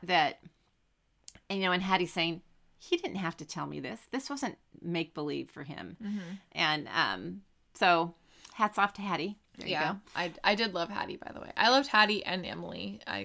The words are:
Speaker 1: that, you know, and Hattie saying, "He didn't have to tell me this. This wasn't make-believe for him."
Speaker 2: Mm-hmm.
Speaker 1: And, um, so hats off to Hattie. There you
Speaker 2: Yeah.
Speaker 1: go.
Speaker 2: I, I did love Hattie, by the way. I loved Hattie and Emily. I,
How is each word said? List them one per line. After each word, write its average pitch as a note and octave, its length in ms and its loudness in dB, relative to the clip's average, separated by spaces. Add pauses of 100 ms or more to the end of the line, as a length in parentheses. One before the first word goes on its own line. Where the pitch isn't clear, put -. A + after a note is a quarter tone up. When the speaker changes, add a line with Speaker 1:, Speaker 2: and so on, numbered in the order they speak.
Speaker 1:
that, E3 360 2 (1120)
you G3 80 -2
know, F#3+ 140 2
and F#3 100 2
Hattie F#3+ 240 4
saying, E3 360 -2 (360)
"He - 180 0
didn't E4+ 220 -4
have E3+ 200 -2
to D3+ 60 -14
tell D3 220 -6
me D3 140 -8
this. C#3 200 -8 (100)
This C4 200 -4
wasn't C4+ 260 -6 (260)
make-believe D#3 680 -4
for - 140 -14
him." D3 380 -12
Speaker 2:
Mm-hmm. G#3 180 -4 (320)
Speaker 1:
And, D3+ 360 0
um, C3 540 -2 (320)
so F3 400 4 (400)
hats G#3 240 0
off G3+ 160 2
to G3+ 80 -12
Hattie. F#3+ 340 -2 (220)
There - 100 -12
you F#3 40 -2
Speaker 2:
Yeah. D#3 220 0
Speaker 1:
go. G3 60 -10 (140)
Speaker 2:
I, F3 180 -2 (120)
I G#3 100 6
did G#3 200 0
love E3+ 160 -2
Hattie, - 260 -6
by - 160 -12
the - 80 -14
way. - 160 -12
I A3+ 120 6
loved C#4 200 6
Hattie G#3+ 360 4
and F3+ 220 -4
Emily. F3 600 -8
I, G3 180 -4